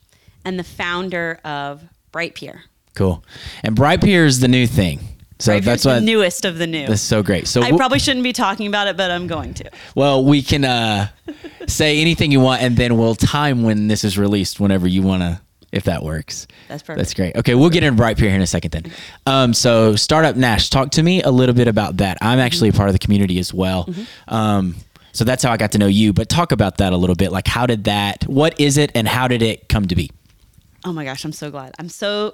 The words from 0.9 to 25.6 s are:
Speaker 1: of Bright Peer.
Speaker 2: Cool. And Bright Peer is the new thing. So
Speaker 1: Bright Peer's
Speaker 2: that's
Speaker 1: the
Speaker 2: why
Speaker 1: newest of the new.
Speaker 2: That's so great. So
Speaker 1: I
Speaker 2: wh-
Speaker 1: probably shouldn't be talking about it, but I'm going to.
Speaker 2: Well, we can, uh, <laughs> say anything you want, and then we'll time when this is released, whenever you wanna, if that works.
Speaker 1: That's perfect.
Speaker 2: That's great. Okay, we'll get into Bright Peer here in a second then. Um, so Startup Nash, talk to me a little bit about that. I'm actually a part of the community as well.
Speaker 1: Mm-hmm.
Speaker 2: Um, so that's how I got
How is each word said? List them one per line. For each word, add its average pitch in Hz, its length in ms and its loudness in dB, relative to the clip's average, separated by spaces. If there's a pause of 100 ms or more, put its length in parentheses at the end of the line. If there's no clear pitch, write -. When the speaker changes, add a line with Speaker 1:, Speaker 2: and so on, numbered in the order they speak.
Speaker 1:
of 143 360 -10 (300)
Bright 170 240 -8
Peer. - 280 -18 (300)
Speaker 2:
Cool. 92 280 -2 (400)
And 107 140 -2
Bright 151 260 2
Peer 185 240 4
is 131 140 4
the 127 80 4
new 123 200 4
thing. 87 320 0 (400)
So 107 120 0
Speaker 1:
Bright 101 120 2
Peer's - 20 -4
Speaker 2:
that's 117 180 0
Speaker 1:
the 135 60 2
Speaker 2:
why 123 100 2
Speaker 1:
newest 208 460 0
of 165 140 -6
the 170 80 -4
new. 156 200 -6
Speaker 2:
That's 107 140 0
so 110 220 0
great. 92 260 -2
So 123 120 0
Speaker 1:
I 120 100 0
Speaker 2:
wh- 156 40 4
Speaker 1:
probably 262 240 2
shouldn't 254 240 -2
be 254 80 -2
talking 208 360 -4
about 202 200 -2
it, 185 80 -4
but 185 160 -2
I'm 175 160 -6
going 147 280 -8
to. - 140 -14 (260)
Speaker 2:
Well, 135 280 2
we 143 180 4
can, 143 220 -2
uh, 113 460 0 (280)
<laughs> - 300 -16
say 151 320 0
anything 160 320 2
you 135 80 6
want, 127 220 2
and 120 160 2
then 120 200 2
we'll 113 180 2
time 143 480 0
when 107 260 2
this 107 160 0
is 95 120 -2
released, 101 440 0
whenever 95 260 2
you 92 140 2
wanna, 92 400 0 (320)
if 98 120 -4
that 82 180 -2
works. - 440 -8 (220)
Speaker 1:
That's 147 140 -12
perfect. - 160 -10
Speaker 2:
That's - 140 -4
great. 92 220 -4
Okay, 117 200 0
we'll 143 140 6
get 165 140 2
into 135 140 2
Bright 113 200 2
Peer 107 120 2
here 98 80 2
in 95 40 2
a 87 60 0
second 85 240 -4
then. 82 140 -8 (400)
Um, 135 280 2
so 113 440 4
Startup 151 400 2
Nash, 120 320 2
talk 135 220 0
to 160 120 2
me 180 180 2
a 139 100 0
little 123 240 4
bit 123 120 4
about 104 300 0
that. 95 240 -2
I'm 123 180 2
actually 127 300 2
a 95 40 2
part 101 140 2
of 98 80 2
the - 40 0
community 98 400 0
as - 140 -6
well. 92 340 -2
Speaker 1:
Mm-hmm. 180 460 -12
Speaker 2:
Um, 101 420 -2 (360)
so - 140 -4
that's 123 180 0
how 127 80 2
I 113 60 0
got 107 160 0